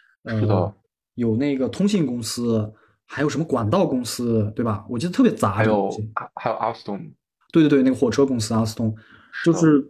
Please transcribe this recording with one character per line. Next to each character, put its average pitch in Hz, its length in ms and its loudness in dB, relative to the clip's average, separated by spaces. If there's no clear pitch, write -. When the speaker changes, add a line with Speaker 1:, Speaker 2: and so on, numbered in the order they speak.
Speaker 1:
呃， 110 160 -6
Speaker 2:
是 113 60 0
的。 95 300 0
Speaker 1:
有 117 200 0
那 139 220 -2
个 131 100 -2
通 185 200 -2
信 196 180 0
公 120 160 -4
司， 113 500 -4
还 - 160 -6
有 151 60 0
什 147 100 -4
么 160 40 -2
管 120 240 -2
道 170 200 2
公 123 180 -4
司， 113 500 -2
对 120 80 -4
吧？ 107 240 -4
我 120 120 -8
记 165 80 -4
得 180 40 -6
特 269 120 2
别 220 100 4
杂， 104 180 0
Speaker 2:
还 107 140 0
有， 107 60 2
Speaker 1:
这 - 0 -
个 101 100 2
东 98 100 -2
西。 110 220 -8
Speaker 2:
还， - 220 -8
还 - 160 -4
有 113 60 -4
Alstom。 110 540 -6
Speaker 1:
对， 165 120 6
对， 147 60 4
对， 139 140 6
那 131 60 4
个 127 60 2
火 117 160 2
车 139 120 2
公 131 160 0
司 110 140 -4
Alstom， 110 400 0
Speaker 2:
是 - 200 0
的。 160 80 0
Speaker 1:
就 170 60 4
是 151 240 6